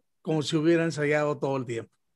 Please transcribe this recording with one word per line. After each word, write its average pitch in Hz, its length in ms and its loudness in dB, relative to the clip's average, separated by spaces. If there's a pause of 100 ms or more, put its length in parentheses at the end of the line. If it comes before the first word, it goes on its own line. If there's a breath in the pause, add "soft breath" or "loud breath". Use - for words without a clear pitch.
(200)
como 160 200 0
si 143 140 -2
hubiera 165 300 4
ensayado 147 520 0
todo 135 200 -2
el 127 80 -6
tiempo. 113 260 -8 (240)